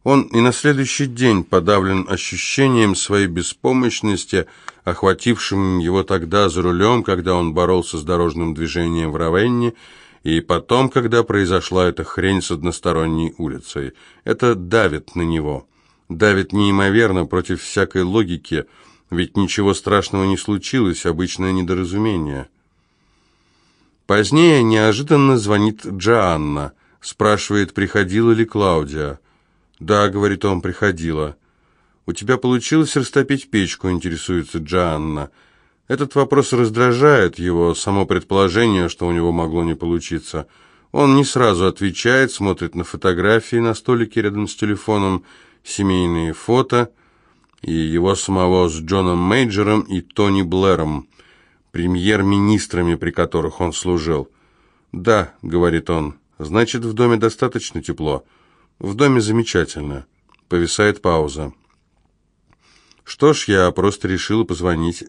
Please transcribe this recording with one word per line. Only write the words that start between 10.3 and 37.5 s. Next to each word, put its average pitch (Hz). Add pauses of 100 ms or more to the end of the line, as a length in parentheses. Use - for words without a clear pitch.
потом, 120
когда 117
произошла 92
эта 87
хрень 92
с -
односторонней 80
улицей. 71 (300)
Это 113
давит 90
на 87
него. 78 (420)
Давит 95
неимоверно, 98
против 90
всякой 95
логики, 87 (460)
ведь 85
ничего 101
страшного 98
не 95
случилось, 101
обычное 90
недоразумение. 90 (1600)
Позднее 139
неожиданно 123
звонит 107
Джоанна, 87 (260)
спрашивает, 104
приходила 101
ли 113
Клаудия. 78 (600)
«Да», — 104
говорит 101
он, — 95
«приходила». 80 (680)
«У -
тебя 117
получилось 127
растопить 139
печку?» — 95
интересуется 85
Джоанна. 78 (580)
Этот 135
вопрос 139
раздражает 120
его, 85